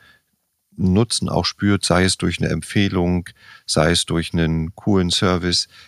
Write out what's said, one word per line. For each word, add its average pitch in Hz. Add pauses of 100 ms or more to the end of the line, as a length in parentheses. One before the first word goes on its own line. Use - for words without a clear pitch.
(760)
Nutzen 95
auch 85
spürt, 101
sei 90
es 92
durch 90
eine 82
Empfehlung, 90 (360)
sei 80
es -
durch 82
einen 80
coolen 95
Service. 90 (200)